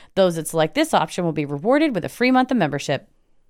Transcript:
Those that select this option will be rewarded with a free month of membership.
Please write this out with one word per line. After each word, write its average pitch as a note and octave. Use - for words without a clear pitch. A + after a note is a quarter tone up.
Those F#3
that D#3
select D#3+
this D4
option E3+
will E3
be D3
rewarded A#3
with E3
a C3
free B3
month B3+
of B3+
membership. D3